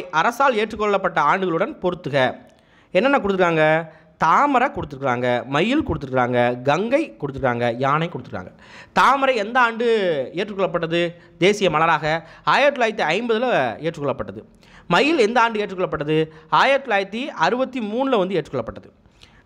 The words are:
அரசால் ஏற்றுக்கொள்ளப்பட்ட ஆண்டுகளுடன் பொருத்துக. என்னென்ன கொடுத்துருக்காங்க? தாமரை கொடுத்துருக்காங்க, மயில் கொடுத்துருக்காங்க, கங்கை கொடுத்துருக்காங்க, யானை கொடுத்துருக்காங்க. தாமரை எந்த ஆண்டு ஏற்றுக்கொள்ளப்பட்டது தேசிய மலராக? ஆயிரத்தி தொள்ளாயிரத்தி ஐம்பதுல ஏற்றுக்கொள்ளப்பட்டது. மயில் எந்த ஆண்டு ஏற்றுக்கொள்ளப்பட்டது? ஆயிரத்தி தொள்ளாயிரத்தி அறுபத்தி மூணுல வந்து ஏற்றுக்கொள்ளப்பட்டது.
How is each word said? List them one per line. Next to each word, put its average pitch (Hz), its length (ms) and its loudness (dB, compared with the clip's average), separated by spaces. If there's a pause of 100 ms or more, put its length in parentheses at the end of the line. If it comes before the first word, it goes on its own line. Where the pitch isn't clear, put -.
(200)
அரசால் 247 420 2
ஏற்றுக்கொள்ளப்பட்ட 202 580 -2 (120)
ஆண்டுகளுடன் 185 420 0 (100)
பொருத்துக. 160 340 -4 (760)
என்னென்ன 254 260 2
கொடுத்துருக்காங்க? 180 460 2 (580)
தாமரை 247 460 4
கொடுத்துருக்காங்க, 131 580 -4 (260)
மயில் 226 340 0
கொடுத்துருக்காங்க, 127 520 0 (300)
கங்கை 233 340 2 (160)
கொடுத்துருக்காங்க, 131 480 -2 (160)
யானை 151 240 0
கொடுத்துருக்காங்க. 101 440 -12 (480)
தாமரை 269 340 4 (100)
எந்த 240 220 -2
ஆண்டு 226 200 -2 (540)
ஏற்றுக்கொள்ளப்பட்டது 170 600 -2 (440)
தேசிய 196 320 2
மலராக? 160 300 2 (480)
ஆயிரத்தி 247 240 2
தொள்ளாயிரத்தி 220 360 -2
ஐம்பதுல 233 340 -2 (380)
ஏற்றுக்கொள்ளப்பட்டது. 123 560 -6 (520)
மயில் 269 320 2
எந்த 240 160 0
ஆண்டு 226 200 0
ஏற்றுக்கொள்ளப்பட்டது? 165 560 -4 (420)
ஆயிரத்தி 269 280 2
தொள்ளாயிரத்தி 202 360 -2 (220)
அறுபத்தி 254 340 -2 (120)
மூணுல 254 300 0
வந்து 180 160 -2
ஏற்றுக்கொள்ளப்பட்டது. 113 520 -8 (560)